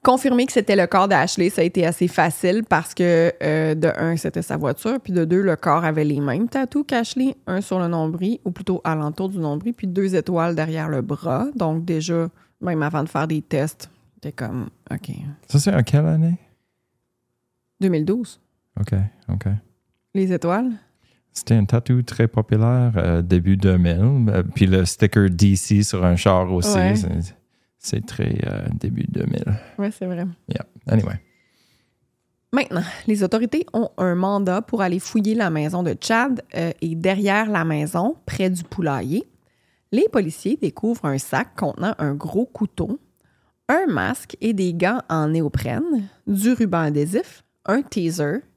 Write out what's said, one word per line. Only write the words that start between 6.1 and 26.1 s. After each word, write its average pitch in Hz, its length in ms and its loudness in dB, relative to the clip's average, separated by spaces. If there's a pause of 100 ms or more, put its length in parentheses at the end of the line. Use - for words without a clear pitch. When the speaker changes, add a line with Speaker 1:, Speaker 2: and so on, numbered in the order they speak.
Speaker 1:
mêmes 143 260 0
tatous 269 400 -2
qu'Ashley, 254 480 -2 (100)
un 185 140 -2
sur 190 180 -4
le 170 120 0
nombril, 170 560 -2
ou 190 60 -2
plutôt 185 340 -4
alentour 156 420 -2
du 190 120 -6
nombril, 160 340 -4
puis - 120 -8
deux 190 300 -2
étoiles 170 400 0
derrière 160 320 -2
le 143 140 -2
bras. 139 540 -2
Donc 165 280 -2
déjà, 165 460 -2 (320)
même 165 220 -2
avant 147 200 -2
de 160 60 -6
faire 156 180 -2
des 156 140 -2
tests, - 480 -4 (320)
t'es 147 100 -10
comme, « 123 380 -8 (220)
OK. » - 200 -8 (380)
Speaker 2:
Ça, 143 100 4
c'est 202 160 2
en 131 80 4
quelle 147 220 2
année ? 160 320 2 (1400)
Speaker 1:
Deux 190 80 2
mille 156 160 2
douze. 214 340 -2 (400)
Speaker 2:
OK, 104 140 -2 (340)
OK. 95 200 -4 (680)
Speaker 1:
Les 190 180 2
étoiles ? 190 400 0 (640)
Speaker 2:
C'était - 220 0
un 104 100 4
tatou 123 360 2
très 117 280 0
populaire, 117 680 2
euh, 85 260 2
début 90 360 4
deux 95 200 4
mille. 101 520 4
Euh, 95 120 2
puis 95 260 2
le 92 180 4
sticker 101 440 4
D 95 280 6
C 104 260 2
sur 92 220 0
un 87 100 6